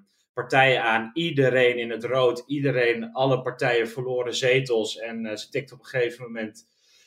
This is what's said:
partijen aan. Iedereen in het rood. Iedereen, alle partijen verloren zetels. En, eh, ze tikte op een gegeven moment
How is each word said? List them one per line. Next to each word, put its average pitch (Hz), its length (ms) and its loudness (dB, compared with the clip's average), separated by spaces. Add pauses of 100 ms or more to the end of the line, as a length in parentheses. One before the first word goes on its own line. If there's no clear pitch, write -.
(320)
partijen 127 500 2
aan. 113 300 0
Iedereen 127 640 2
in 117 120 -4
het 113 140 -6
rood. 123 420 0
Iedereen, 123 680 0
alle 131 300 0
partijen 120 460 0
verloren 123 460 -4
zetels. 127 640 0
En, 113 280 -8
eh, 107 100 -6
ze - 120 -14
tikte - 260 -8
op - 60 -20
een - 60 -20
gegeven 123 380 -4
moment 113 500 -10 (320)